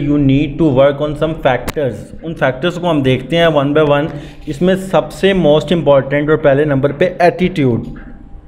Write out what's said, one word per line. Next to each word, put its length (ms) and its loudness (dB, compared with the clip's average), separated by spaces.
you 140 0
need 440 0
to 180 2
work 220 4
on 180 -4
some 140 -2
factors। 800 -4
उन 80 -8
factors 440 -2
को 100 -4
हम 160 0
देखते 320 0
हैं 120 4
one 260 0
by 160 2
one। 220 0
इसमें 280 0
सबसे 580 -2
most 320 2
important 640 2
और 80 2
पहले 280 2
number 260 0
पे 300 -2
attitude। 600 2